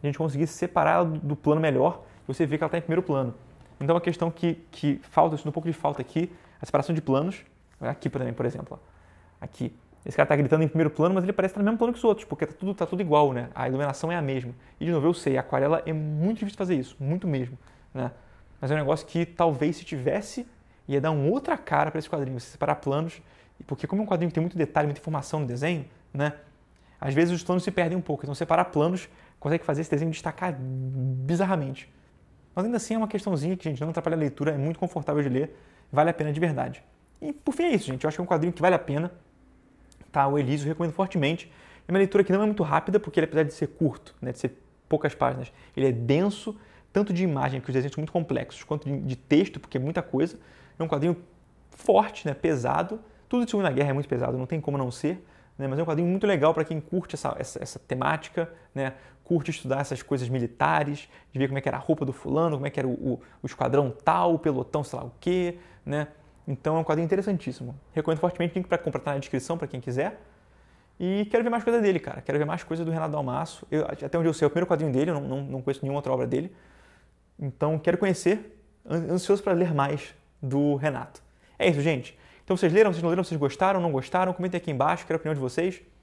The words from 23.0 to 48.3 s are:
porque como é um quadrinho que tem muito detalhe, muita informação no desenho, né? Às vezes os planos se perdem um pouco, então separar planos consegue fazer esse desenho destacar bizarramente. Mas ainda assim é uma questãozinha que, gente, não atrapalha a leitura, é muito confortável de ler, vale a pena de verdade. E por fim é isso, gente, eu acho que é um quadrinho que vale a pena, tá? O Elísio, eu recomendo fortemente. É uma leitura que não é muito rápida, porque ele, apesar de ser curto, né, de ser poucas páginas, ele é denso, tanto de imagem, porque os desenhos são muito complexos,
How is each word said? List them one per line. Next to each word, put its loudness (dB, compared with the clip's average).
porque -6
como -2
é -2
um -10
quadrinho 0
que -6
tem 2
muito -2
detalhe, 2
muita -4
informação -4
no -2
desenho, -2
né? 0
Às -2
vezes 4
os -2
planos 0
se -2
perdem 0
um -2
pouco, -4
então -6
separar 2
planos 0
consegue 0
fazer 0
esse -4
desenho 2
destacar -4
bizarramente. -2
Mas 0
ainda 0
assim -2
é 0
uma 0
questãozinha -2
que, -12
gente, -4
não -2
atrapalha 0
a 0
leitura, 0
é -2
muito -2
confortável 0
de 0
ler, -2
vale 4
a 0
pena -2
de -4
verdade. -2
E -6
por -4
fim -2
é 2
isso, 2
gente, -6
eu 2
acho -6
que -6
é -2
um -6
quadrinho 2
que -6
vale 6
a 2
pena, -2
tá? 4
O 2
Elísio, 0
eu 0
recomendo -2
fortemente. 0
É -2
uma 4
leitura 6
que 2
não 4
é 4
muito 0
rápida, 2
porque 0
ele, 4
apesar 2
de -2
ser -2
curto, -2
né, -6
de -8
ser -4
poucas 0
páginas, 0
ele 4
é 6
denso, 0
tanto 2
de 2
imagem, 0
porque -8
os -4
desenhos 0
são -4
muito -6
complexos, -4